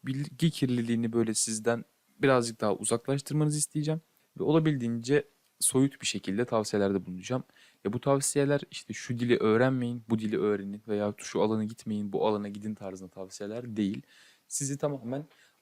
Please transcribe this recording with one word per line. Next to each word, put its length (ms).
bilgi 460
kirliliğini 600
böyle 220
sizden 500
birazcık 420
daha 160
uzaklaştırmanızı 840
isteyeceğim. 420
Ve 20
olabildiğince 840
soyut 400
bir 60
şekilde 380
tavsiyelerde 600
bulunacağım. 380
Ya 80
bu 80
tavsiyeler 600
işte 240
"Şu 240
dili 180
öğrenmeyin, 720
bu 100
dili 200
öğrenin." 500
veya 280
"Şu 260
alana 220
gitmeyin, 480
bu 140
alana 220
gidin." 260
tarzında 360
tavsiyeler 680
değil. 260
Sizi 300
tamamen 480